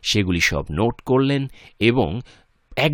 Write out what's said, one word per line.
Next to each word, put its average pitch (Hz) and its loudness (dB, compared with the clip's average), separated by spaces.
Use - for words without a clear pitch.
সেগুলি 92 0
সব 71 -2
নোট 107 0
করলেন 135 2
এবং 113 2
এক 147 0